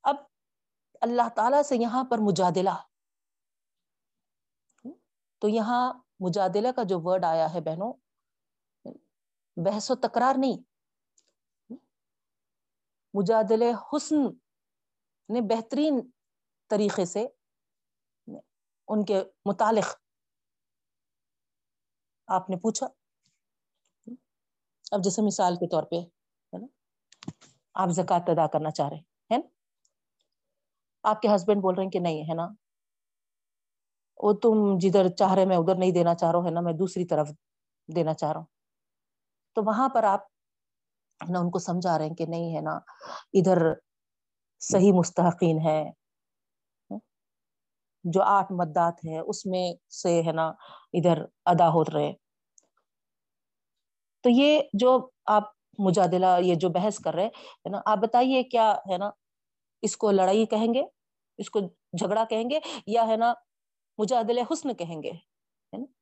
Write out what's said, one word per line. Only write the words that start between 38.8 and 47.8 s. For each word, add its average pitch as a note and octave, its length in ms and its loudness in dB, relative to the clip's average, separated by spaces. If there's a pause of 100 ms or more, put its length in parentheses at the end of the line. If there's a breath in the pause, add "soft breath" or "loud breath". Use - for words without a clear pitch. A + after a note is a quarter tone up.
تو A3 80 -2
وہاں A3 260 0
پر B3 160 0
آپ G3+ 160 2 (1000)
نا F3 180 -4
ان F3 120 -2
کو F3+ 100 -2
سمجھا F3 360 -2
رہے D#3 100 -4
ہیں E3 80 -10
کہ E3 120 -6
نہیں E3 280 -6
ہے D3+ 60 -6
نا، D#3 140 -6 (580 loud breath)
ادھر F3+ 280 4 (1000)
صحیح F#3+ 320 4
مستحقین E3+ 640 2 (100)
ہے، D#3 140 0 (2250)